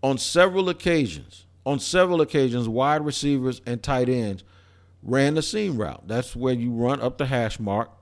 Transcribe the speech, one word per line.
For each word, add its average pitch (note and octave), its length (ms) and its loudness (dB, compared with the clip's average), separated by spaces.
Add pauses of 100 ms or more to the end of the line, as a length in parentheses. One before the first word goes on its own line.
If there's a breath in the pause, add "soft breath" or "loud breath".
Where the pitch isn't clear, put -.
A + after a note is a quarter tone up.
On C3+ 160 0
several F#3 520 2
occasions, D3+ 760 -2 (220)
on C#3 120 0
several F3+ 400 2
occasions, B2+ 480 2
wide C#3 380 2
receivers C3+ 600 -2
and A#2+ 160 -6
tight B2+ 280 0
ends A2 340 -2 (600 soft breath)
ran C#3 320 2
the D#3 80 0
seam G3+ 340 -2
route. E2 300 -6
That's A#2 280 -4
where B2+ 180 0
you A#2+ 180 -2
run B2 280 0
up B2 200 -4
the C#3 80 -2
hash A#2+ 320 -2
mark G#2 320 -2 (100)